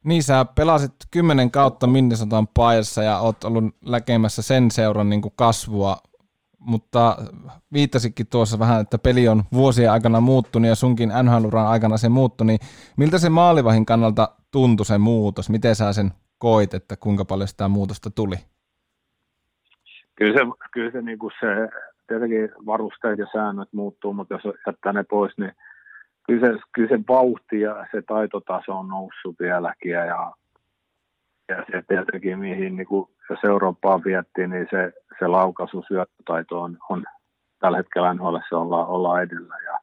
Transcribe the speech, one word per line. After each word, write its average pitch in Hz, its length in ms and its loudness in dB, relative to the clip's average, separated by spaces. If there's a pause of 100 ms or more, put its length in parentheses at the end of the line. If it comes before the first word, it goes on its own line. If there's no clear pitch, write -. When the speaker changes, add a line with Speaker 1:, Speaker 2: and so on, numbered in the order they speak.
Speaker 1:
Niin, 160 180 2
sä 131 240 2 (100)
pelasit 151 360 2 (180)
kymmenen 147 400 4
kautta 135 360 2
Minnesotan 113 680 2
paidassa 117 460 2
ja 107 160 0
oot 110 260 -2
ollut 113 200 0 (240)
näkemässä 117 540 0
sen 127 280 4
seuran 104 400 0
niinku 104 260 -2
kasvua, 104 600 0 (640)
mutta 117 580 0 (560)
viittasikin 123 540 0
tuossa 113 320 0
vähän, 113 220 4
että 104 180 -4
peli 123 300 4
on 110 140 4 (100)
vuosien 123 400 4
aikana 113 280 4
muuttunut 117 480 2
ja 113 60 4
sunkin 120 340 0 (140)
N 123 60 4
H 117 140 4
L-uran 110 240 0
aikana 110 300 2
se 117 120 0
muuttui, 123 380 2
niin 110 120 2 (380)
miltä 156 220 2
se 170 100 2
maalivahin 151 580 4
kannalta 113 420 2 (220)
tuntui 117 360 4
se 104 120 2
muutos? 104 520 0
Miten 110 240 2
sä 101 180 0
sen 101 180 0 (280)
koit, 107 360 2
että 95 220 -12
kuinka 101 280 -2
paljon 98 240 -4
sitä 98 200 -4
muutosta 101 420 -4
tuli? 98 260 -4 (1800)
Speaker 2:
Kyllä 107 220 2
se, 123 340 -4
kyllä 117 180 -6
se, 123 120 -8
niinku 110 280 -10 (100)
se, 110 280 -2 (380)
tietenkin 113 420 -4 (180)
varusteet 107 520 -6
ja 101 140 -6
säännöt 101 400 -6
muuttuu, 101 400 -10
mutta 98 220 -10
jos 98 200 -10 (120)
jättää 98 260 -8
ne 98 120 -4
pois, 104 340 -2
niin 95 140 -8 (680)
kyllä 120 240 0
se, 110 140 -2 (120)
kyllä 113 160 -2
se 120 200 0
vauhti 127 520 0
ja 107 300 -6
se 104 120 -8
taitotaso 101 680 -6
on 95 160 -10
noussut 95 520 -12
vieläkin 87 500 -6
ja, 85 420 -6 (1160)
ja, 92 80 -8 (160)
ja 90 160 -8
tietenkin 95 500 -4
mihin, 95 380 -8
niinku, 95 340 -6 (200)
jos - 140 -8
Eurooppaa 95 600 0
viettiin, 92 460 -4
niin 90 200 -6
se, 92 220 -4 (260)
se 92 80 -2
laukaisu, 90 600 -2
syöttötaito 87 760 -6
on, 85 160 -12 (100)
on 90 160 -6 (540)
tällä - 180 0
hetkellä 90 380 -2
N 90 40 -6
H 87 140 -4
L:ssä - 260 -6
ollaan, 85 280 -2
ollaan 90 360 -2
edellä 87 420 -12
ja - 180 -10